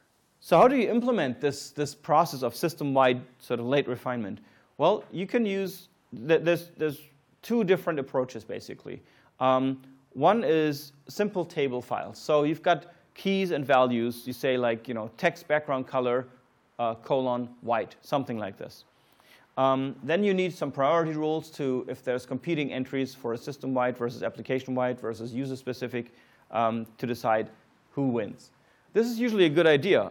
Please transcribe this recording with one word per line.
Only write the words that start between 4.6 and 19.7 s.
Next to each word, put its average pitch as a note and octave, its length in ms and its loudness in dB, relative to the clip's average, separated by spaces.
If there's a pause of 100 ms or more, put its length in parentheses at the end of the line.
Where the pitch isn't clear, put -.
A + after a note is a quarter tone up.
Well, F3 340 2
you F3 140 -6
can A#3 200 0
use, G3 420 -4 (380)
th-, D#3+ 160 4
there's, E3+ 340 0
there's D3+ 240 -4 (420)
two A#3 200 0
different F3 360 0
approaches, B2+ 440 -4
basically. - 580 -12 (380)
Um, C3 420 2 (340)
one F#3 300 4
is D3+ 480 0 (160)
simple G#3 360 -4
table C3+ 360 -2
files. G#2+ 380 -8
So D3+ 240 2
you've D#3 200 -2
got E3+ 240 0 (280)
keys F#3+ 380 -2
and C#3+ 120 -2
values. A#2+ 600 2
You B2+ 60 -8
say, C3 240 0
like, A#2 320 -2
you B2 60 -6
know, A2 220 -8
text - 300 -2
background D3 400 -2
color, B2+ 400 -2 (520)
uh, A#2 180 -2
colon, B2 520 -2 (120)
white, A2 420 -2
something C3 360 -4
like G2+ 200 -8
this. - 260 -16 (720)
Um, C3+ 440 2